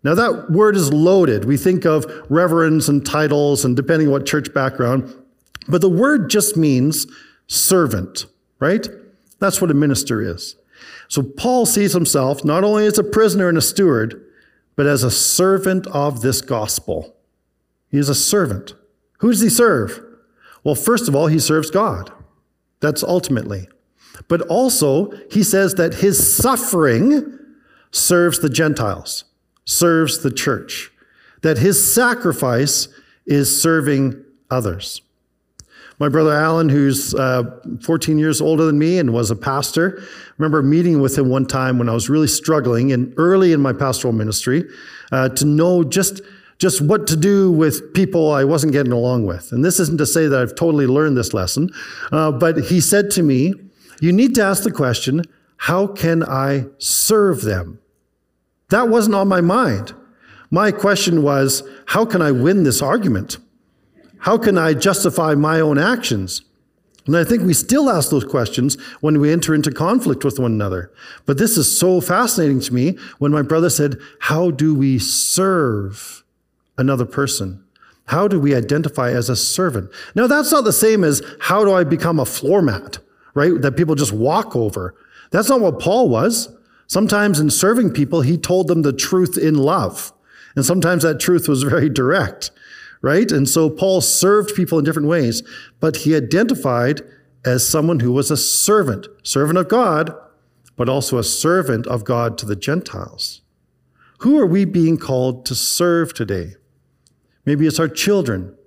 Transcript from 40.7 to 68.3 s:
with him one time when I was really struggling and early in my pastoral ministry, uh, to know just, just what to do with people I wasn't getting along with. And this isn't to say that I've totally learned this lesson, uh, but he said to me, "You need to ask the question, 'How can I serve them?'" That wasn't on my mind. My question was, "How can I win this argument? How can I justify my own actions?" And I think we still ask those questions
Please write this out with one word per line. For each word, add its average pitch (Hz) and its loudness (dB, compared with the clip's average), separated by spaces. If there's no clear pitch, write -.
with 135 0
him 131 2
one 131 0
time 131 -2
when 120 0
I 110 -2
was 113 -2
really 151 2
struggling 131 0
and 123 -2
early 180 4
in 147 2
my 135 2
pastoral 131 -2
ministry, 110 -2
uh, 131 0
to 131 -2
know 170 2
just, 165 -2
just - 0
what 208 0
to 165 0
do 190 4
with 156 0
people 180 2
I 139 2
wasn't 151 2
getting 131 0
along 120 0
with. 80 -8
And 123 0
this 175 0
isn't 165 0
to 147 0
say 160 0
that 135 2
I've - -4
totally 151 2
learned 143 2
this - -4
lesson, 117 -2
uh, 156 0
but 156 0
he 170 0
said 202 0
to 185 0
me, 147 2
"You 170 2
need 247 4
to 233 4
ask 196 0
the 214 -2
question, 135 -2
'How 185 0
can 165 -2
I 135 -2
serve 202 0
them?'" 92 -6
That 233 2
wasn't 220 2
on 196 2
my 185 2
mind. 170 0
My 190 2
question 190 0
was, 135 0
"How 220 0
can 208 0
I 147 2
win 165 2
this 135 2
argument? 143 -2
How 220 2
can 214 2
I 160 2
justify 170 0
my 156 2
own 151 2
actions?" 151 -2
And 151 0
I 170 4
think 226 0
we 180 0
still 269 2
ask 170 0
those 143 0
questions 127 -2